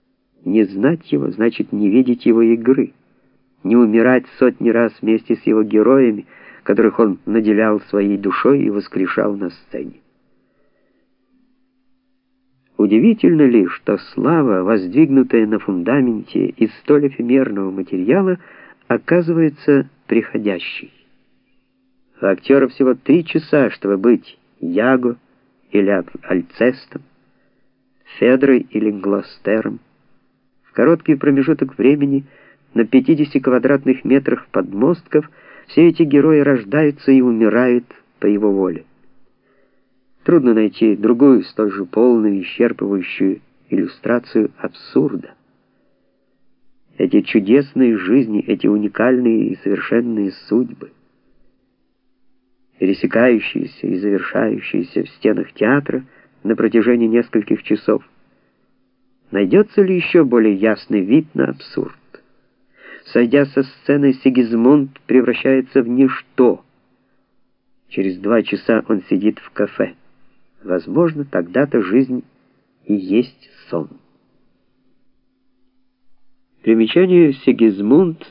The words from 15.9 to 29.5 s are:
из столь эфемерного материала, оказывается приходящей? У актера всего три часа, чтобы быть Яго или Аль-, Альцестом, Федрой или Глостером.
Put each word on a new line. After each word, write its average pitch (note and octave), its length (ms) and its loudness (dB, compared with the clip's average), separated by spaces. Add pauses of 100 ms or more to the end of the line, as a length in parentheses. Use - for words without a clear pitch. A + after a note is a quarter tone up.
из - 340 -4
столь C#3+ 280 2
эфемерного A#2+ 640 -2
материала, A2 640 -2 (480)
оказывается D#3 1000 0 (180)
приходящей? G#2 840 -6 (1300)
У G2 60 -2
актера C3+ 420 2
всего B2+ 260 0
три D#3+ 300 2
часа, D3+ 460 -2
чтобы G2 260 -4
быть G#2 420 0 (220)
Яго A#2+ 560 -2 (560)
или G2+ 180 2
Аль-, F#2+ 140 -2 (180)
Альцестом, G2+ 800 -4 (1160)
Федрой C3 420 2 (100)
или G#2+ 220 -2
Глостером. G2+ 880 -6 (840)